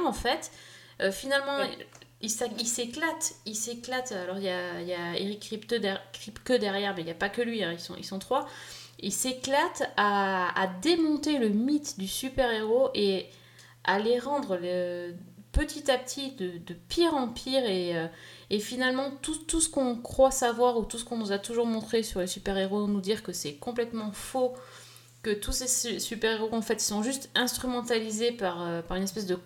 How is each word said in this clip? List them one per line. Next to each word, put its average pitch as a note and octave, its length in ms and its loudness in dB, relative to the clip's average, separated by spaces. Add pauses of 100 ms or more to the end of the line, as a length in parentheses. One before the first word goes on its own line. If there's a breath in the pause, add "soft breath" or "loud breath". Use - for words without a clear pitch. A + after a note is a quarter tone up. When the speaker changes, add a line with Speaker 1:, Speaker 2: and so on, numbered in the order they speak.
Speaker 1:
en B3 80 2
fait. - 380 -2 (500 loud breath)
Euh, F#3+ 100 4
finalement, C#4 460 0
Speaker 2:
Ouais. C4+ 120 0 (520)
Speaker 1:
il, G#3+ 60 -6
il - 20 -2
s'a-, A#3+ 180 0 (100)
il A#3+ 100 -2
s'éclate, D4+ 680 -2 (120)
il G#3+ 100 -8
s'éclate. B3 580 -4
Alors, F#3 240 -4
il G3 80 -4
y F#3 40 0
a, F3+ 320 -4
il E3+ 60 -6
y F3+ 60 -2
a F3 260 -4
Eric G3+ 220 -4
Kripke A3 340 -6
der-, G3 260 0 (120)
Kripke - 400 -4
derrière, G3+ 420 2
mais F3 60 -6
il E3 80 -6
y - 20 -4
a E3 40 -6
pas G3 140 0
que A#3 120 -2
lui, A#3 200 0
hein, E3+ 120 0
ils E3+ 60 -8
sont, - 180 -10
ils E3+ 80 -12
sont F#3+ 140 -6
trois. - 280 0 (520 loud breath)
Il G3+ 120 -4
s'éclate C4+ 840 0
à, G3 640 4
à F#3+ 80 4
démonter D4+ 680 4
le A3+ 120 4
mythe B3+ 500 2
du F#3+ 80 -4
super-héros A#3+ 880 2
et G3 300 2 (580 loud breath)
à F#3+ 160 4
les A#3 200 4
rendre B3 360 0
le, F3 580 -2 (380)
petit D4 400 2
à B3 60 6
petit C4+ 340 -6
de, F3+ 340 -6
de F3 80 -10
pire E4 400 2
en C4 140 2
pire C4 380 0
et, F3+ 320 2
euh, E3 100 0 (420 loud breath)
et G#3 100 2
finalement B3+ 520 0 (100)
tout, D#4 140 -4
tout - 240 0
ce D#4+ 80 4
qu'on B3+ 300 2
croit C4 340 6
savoir A#3+ 460 4
ou G3+ 80 0
tout - 120 -8
ce A#3 60 -6
qu'on A#3+ 140 -6
nous G3+ 160 -2
a G3+ 60 2
toujours A#3 260 0
montré A3+ 380 0
sur G3 180 -2
les F#3 60 0
super-héros, G3 600 0
nous G3+ 140 2
dire G#3+ 200 0
que F3+ 120 -8
c'est C#3+ 220 -6
complètement A#3 580 -4
faux, B3+ 400 0 (680 loud breath)
que A3 80 0
tous G#3 200 -2
ces B3+ 160 -2
su-, A3+ 320 0
super-héros A3 540 0
en A3+ 80 2
fait A3 180 0
sont G#3 240 0
juste C4 320 -2
instrumentalisés A#3+ 960 0
par, F3+ 340 -2
euh, E3+ 160 -2
par F#3 140 -4
une F#3+ 80 0
espèce G3 240 -4
de F3+ 80 2 (100)